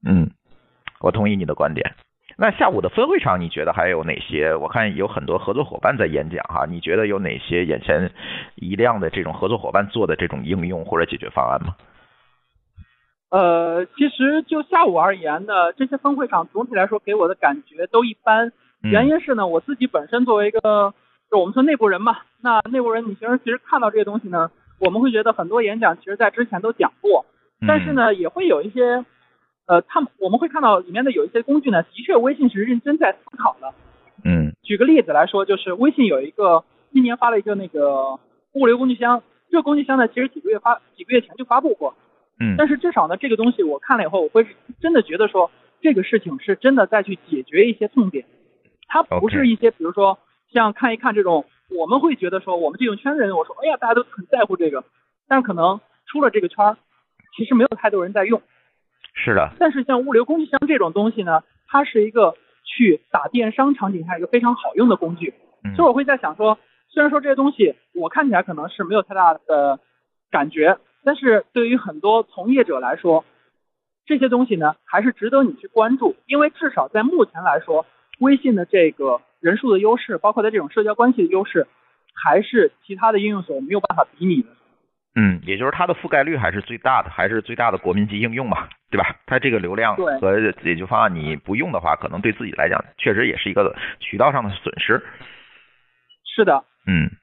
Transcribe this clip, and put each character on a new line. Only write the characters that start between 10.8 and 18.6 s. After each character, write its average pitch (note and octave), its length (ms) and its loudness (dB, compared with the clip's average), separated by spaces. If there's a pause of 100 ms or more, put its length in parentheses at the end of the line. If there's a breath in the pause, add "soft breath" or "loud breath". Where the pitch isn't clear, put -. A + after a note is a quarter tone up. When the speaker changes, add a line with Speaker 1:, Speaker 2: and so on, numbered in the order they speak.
Speaker 1:
或 E2+ 140 -4
者 E2+ 60 2
解 - 140 -8
决 - 100 -12
方 C2 220 -2
案 C2+ 120 -4
吗？ - 120 -8 (1600 soft breath)
Speaker 2:
呃， F3+ 560 0
其 C#4+ 220 -2
实 C#4+ 340 0
就 D#4 220 -4
下 E4+ 200 2
午 F3+ 140 2
而 F#3 160 4
言 E3 320 -6
呢， F3+ 280 2
这 C4+ 120 -4
些 C#4 100 -6
分 C#4 200 0
会 C4+ 100 -4
场 A#3+ 220 -2
总 A#3 180 -6
体 B3 80 -12
来 F#3+ 120 2
说 G#3 120 -2
给 G#3 160 -6
我 F#3 140 2
的 F#3 80 -2
感 C4+ 260 -2
觉 E3+ 240 -10
都 A#3 180 2
一 A3 100 -4 (100)
般。 A3+ 240 2 (340)